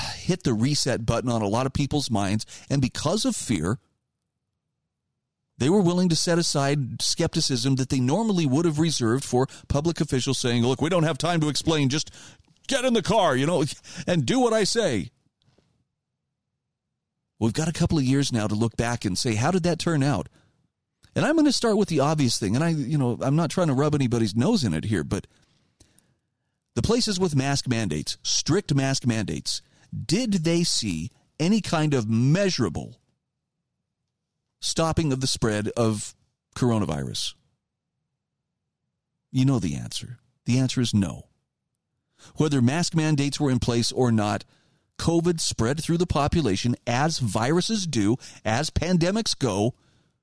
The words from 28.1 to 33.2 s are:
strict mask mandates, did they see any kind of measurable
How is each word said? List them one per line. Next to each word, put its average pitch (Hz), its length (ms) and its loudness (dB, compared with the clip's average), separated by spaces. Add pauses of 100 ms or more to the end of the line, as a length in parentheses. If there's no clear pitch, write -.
strict - 520 0
mask 135 300 0
mandates, 110 560 -4 (460)
did 220 260 0 (120)
they 170 200 2
see 90 460 -4 (280)
any 196 220 2
kind 156 320 0
of 120 160 0
measurable 117 880 0 (1600)